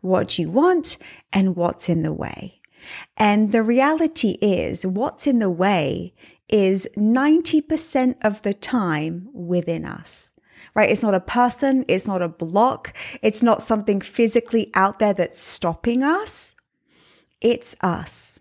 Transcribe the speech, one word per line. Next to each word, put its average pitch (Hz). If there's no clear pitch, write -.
What 185
do -
you 156
want 311
and 190
what's -
in 165
the 156
way? -
And 208
the 226
reality 269
is 185
what's 190
in 254
the 208
way 175
is 196
ninety 285
percent 269
of 208
the 202
time 175
within 170
us. -
Right? 214
It's 208
not 214
a 190
person. 247
It's 185
not 190
a 175
block. 180
It's 214
not 233
something 202
physically 226
out 196
there 208
that's 180
stopping 233
us. 359
It's 233
us. -